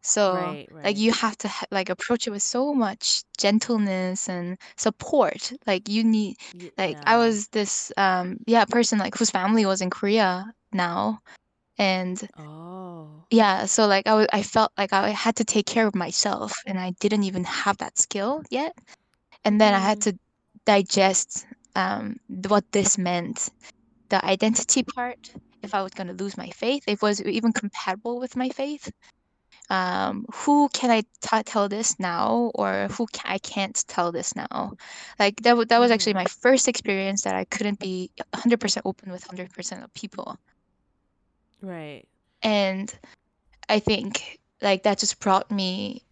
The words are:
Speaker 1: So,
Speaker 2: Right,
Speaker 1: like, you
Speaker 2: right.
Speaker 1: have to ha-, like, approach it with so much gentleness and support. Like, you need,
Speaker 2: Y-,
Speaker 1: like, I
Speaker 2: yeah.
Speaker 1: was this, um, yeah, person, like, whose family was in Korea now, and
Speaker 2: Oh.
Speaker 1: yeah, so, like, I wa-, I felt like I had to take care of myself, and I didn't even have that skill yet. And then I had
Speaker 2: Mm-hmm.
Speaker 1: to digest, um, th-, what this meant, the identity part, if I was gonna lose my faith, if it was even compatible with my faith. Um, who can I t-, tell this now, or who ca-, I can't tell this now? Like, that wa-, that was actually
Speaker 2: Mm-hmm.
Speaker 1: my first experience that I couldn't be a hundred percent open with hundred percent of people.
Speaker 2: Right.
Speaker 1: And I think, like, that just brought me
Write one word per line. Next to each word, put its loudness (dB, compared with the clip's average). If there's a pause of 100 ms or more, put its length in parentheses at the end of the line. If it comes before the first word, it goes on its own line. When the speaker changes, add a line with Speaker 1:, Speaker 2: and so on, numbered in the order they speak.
Speaker 1:
So, 0
Speaker 2:
Right, -16 (160)
Speaker 1:
like, -2
you 4
Speaker 2:
right. 2
Speaker 1:
have -2
to -8
ha-, -8
like, -2
approach -2
it -6
with -6
so -2
much -2 (140)
gentleness 0
and -6 (200)
support. 0 (140)
Like, -2
you 2
need, 2 (160)
Speaker 2:
Y-, -18
Speaker 1:
like, -2
I 6
Speaker 2:
yeah. -
Speaker 1:
was 2
this, -4
um, 0
yeah, 6
person, 2
like, -4
whose 0
family 2
was 0
in -2
Korea 0 (180)
now, -2 (580)
and 0 (160)
Speaker 2:
Oh. -16
Speaker 1:
yeah, 6
so, 4
like, 4
I 6
wa-, 6
I 2
felt 2
like 0
I 2
had 0
to 0
take 2
care 2
of -2
myself, -2 (140)
and -4
I -6
didn't 2
even -2
have -2
that -10
skill -2
yet. -4 (680)
And 4
then 8
I 6
had 2
Speaker 2:
Mm-hmm. -2
Speaker 1:
to 0 (480)
digest, 2 (300)
um, -4 (100)
th-, -8
what 2
this 2
meant, -4 (600)
the 2
identity 2
part, -10 (300)
if -12
I 0
was -10
gonna -8
lose -8
my -12
faith, -4
if 0
it -4
was 2
even 0
compatible -6
with -8
my -2
faith. -8 (760)
Um, -2
who 4
can 2
I 4 (200)
t-, 0
tell 0
this -2
now, 0
or 0
who -4
ca-, -12 (120)
I -2
can't -6 (120)
tell -2
this -6
now? -8 (460)
Like, 2
that 6
wa-, 2
that 6
was 6
actually 2
Speaker 2:
Mm-hmm. 0
Speaker 1:
my 0
first 4
experience -2
that -2
I -2
couldn't -4
be -6 (220)
a -6
hundred 2
percent -2
open -8
with -12
hundred -14
percent -12
of -20
people. -12 (1200)
Speaker 2:
Right. -14 (360)
Speaker 1:
And 0 (760)
I 6
think, -4 (220)
like, 2
that 4
just -2
brought 2
me -4